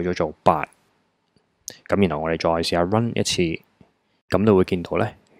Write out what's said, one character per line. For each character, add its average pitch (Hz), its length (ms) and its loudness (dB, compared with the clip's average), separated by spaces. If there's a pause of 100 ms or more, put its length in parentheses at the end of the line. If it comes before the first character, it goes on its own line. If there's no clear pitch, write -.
咗 90 100 -2
做 - 300 -4
八， 156 260 2 (1200)
噉 95 220 2
然 - 20 -6
後 76 140 -6
我 82 60 -2
哋 82 80 0
再 82 120 0
試 82 200 -2
吓 87 120 2
run 110 320 0
一 - 80 0
次， - 180 -2 (880)
噉 92 160 0
你 110 60 6
會 92 140 6
見 90 180 -4
到 85 160 -4
呢， 110 100 -2 (320)